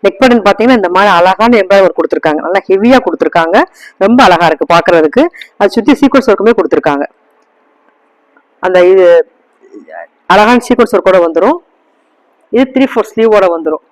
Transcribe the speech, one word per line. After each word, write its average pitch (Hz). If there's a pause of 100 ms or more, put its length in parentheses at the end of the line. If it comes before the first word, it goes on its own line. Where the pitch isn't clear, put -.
நெக் 196
பட்டன் 240
பாத்தீங்கன்னா 226
இந்த 180
மாதிரி 202
அழகான 190 (100)
எம்ப்ராய்டரி 190
ஒர்க் -
கொடுத்திருக்காங்க, 156
நல்லா 185
ஹெவியா 220
கொடுத்திருக்காங்க, 170 (480)
ரொம்ப 233
அழகா 175
இருக்கு 156
பாக்குறதுக்கு. 170 (380)
அது 202
சுத்தி 240
சீக்வன்ஸ் 269
ஒர்க்குமே 190
கொடுத்திருக்காங்க. 147 (1600)
அந்த 185 (140)
இது 190 (1300)
அழகான 220 (100)
சீக்வன்ஸ் 240
ஒர்க்கோட 185
வந்துரும். 180 (1000)
இது 254 (100)
த்ரீ 262
ஃபோர் 220
ஸ்லீவோட 214 (100)
வந்துரும். 156